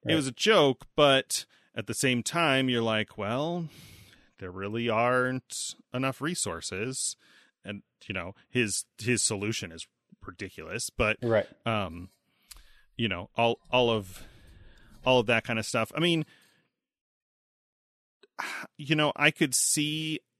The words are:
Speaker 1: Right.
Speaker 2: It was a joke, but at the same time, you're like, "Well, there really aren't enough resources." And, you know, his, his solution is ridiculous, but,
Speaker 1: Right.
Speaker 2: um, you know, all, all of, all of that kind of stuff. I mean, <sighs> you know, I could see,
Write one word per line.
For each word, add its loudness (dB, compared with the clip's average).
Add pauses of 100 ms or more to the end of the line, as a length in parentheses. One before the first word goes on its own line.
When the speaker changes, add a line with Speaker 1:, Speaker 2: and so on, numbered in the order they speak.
Speaker 1:
Right. 0
Speaker 2:
It 4
was 0
a -4
joke, 4 (120)
but 4 (280)
at -8
the -6
same 0
time, 2
you're 2
like, 0
"Well, -4 (680)
there -12
really -4
aren't 0 (200)
enough -4
resources." -6 (480)
And, -10 (240)
you -10
know, -6 (160)
his, 0 (140)
his 0
solution -4
is -16 (400)
ridiculous, -10
but, 0
Speaker 1:
Right. 2 (180)
Speaker 2:
um, -4 (880)
you -2
know, -6
all, 2 (100)
all 4
of, -2 (800)
all 6
of 0
that 2
kind -4
of -4
stuff. -2
I -4
mean, 2 (2000)
<sighs> -10
you -2
know, 2
I 4
could 0
see, 0 (200)